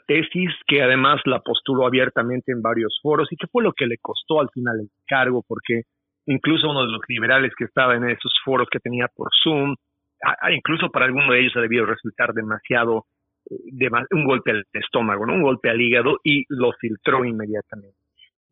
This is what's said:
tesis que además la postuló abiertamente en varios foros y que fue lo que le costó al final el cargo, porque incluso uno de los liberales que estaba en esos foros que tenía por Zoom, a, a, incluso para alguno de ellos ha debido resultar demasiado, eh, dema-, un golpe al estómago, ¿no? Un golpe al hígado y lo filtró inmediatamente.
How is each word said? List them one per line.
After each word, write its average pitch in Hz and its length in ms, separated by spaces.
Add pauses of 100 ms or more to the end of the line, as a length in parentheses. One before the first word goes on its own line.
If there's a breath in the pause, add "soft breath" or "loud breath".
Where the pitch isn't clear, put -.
tesis 160 440 (180)
que 139 140
además 131 420
la 127 160
postuló 127 460
abiertamente 127 680
en 117 100
varios 113 400
foros 151 300
y 165 40
que 175 120
fue 240 160
lo 185 80
que 135 140
le 117 120
costó - 420
al 131 100
final 120 300
el 104 100 (180)
cargo, 127 400
porque 117 340 (440)
incluso 156 440
uno 139 160
de 113 60
los 110 160
liberales 123 500
que 123 60
estaba 127 320
en 120 120
esos 120 240 (120)
foros 127 260
que 131 80
tenía 123 300
por - 220 (120)
Zoom, 143 320 (480)
a, - 240
a, 180 60
incluso 160 400
para 127 140
alguno 127 260
de 123 80
ellos 127 160
ha 120 40
debido 117 260
resultar 113 480
demasiado, 113 720 (440)
eh, - 40 (180)
dema-, 123 380
un 151 160
golpe 131 260
al 104 120 (100)
estómago, 107 520
¿no? - 60
Un 185 100
golpe 131 280
al 117 100
hígado 120 420
y 147 280
lo 123 280
filtró 123 460
inmediatamente. 107 720 (560 soft breath)